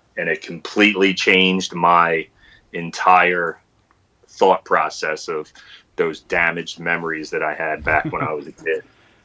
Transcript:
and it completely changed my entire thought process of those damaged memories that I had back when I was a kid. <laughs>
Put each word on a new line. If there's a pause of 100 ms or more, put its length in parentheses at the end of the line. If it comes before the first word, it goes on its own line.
(160)
and
it
completely
changed
my (460)
entire (720)
thought
process
of (440)
those
damaged
memories
that
I
had
back
when
I
was
a
kid.
<laughs> (300)